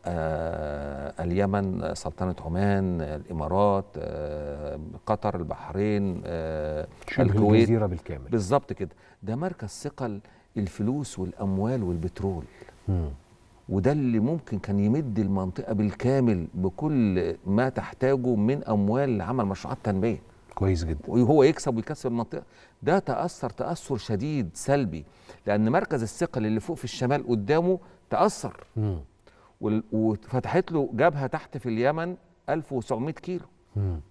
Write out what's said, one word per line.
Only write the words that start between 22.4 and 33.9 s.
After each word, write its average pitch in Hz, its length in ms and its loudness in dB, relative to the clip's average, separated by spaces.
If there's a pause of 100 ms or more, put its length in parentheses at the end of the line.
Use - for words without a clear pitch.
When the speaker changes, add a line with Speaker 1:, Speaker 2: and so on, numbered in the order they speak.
Speaker 1:
ده 175 160 4
تأثر 139 520 -2
تأثر - 460 -4
شديد 110 580 -2
سلبي، 101 500 0 (420)
لأن 107 220 4
مركز 151 340 2
الثقل 113 440 -2
اللي 110 140 0
فوق 160 160 -6
في - 80 -12
الشمال 123 440 -2
قدامه 151 500 2 (320)
تأثر. - 540 0 (120)
Speaker 2:
مم. 101 240 0 (600)
Speaker 1:
وال-، 107 220 0 (100)
وفتحت 113 800 0
له 143 200 0
جبهة 139 340 2
تحت 151 300 -6
في 127 120 -6
اليمن 151 480 0 (320)
ألف 151 240 -2
وسبعمية 127 400 -2
كيلو. 180 320 -6 (320)
Speaker 2:
مم. 92 240 -2 (100)